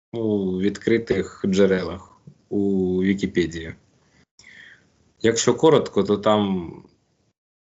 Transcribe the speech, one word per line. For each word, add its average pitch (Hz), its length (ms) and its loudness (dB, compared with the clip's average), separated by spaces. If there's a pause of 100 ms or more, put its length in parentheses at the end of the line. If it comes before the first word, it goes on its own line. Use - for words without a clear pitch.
(140)
у 104 460 -2
відкритих 101 840 -2
джерелах, 92 720 0 (320)
у 95 540 0
Вікіпедії. 85 720 -2 (1500)
Якщо 113 340 2
коротко, 131 480 4
то 101 140 2
там 101 540 0 (960)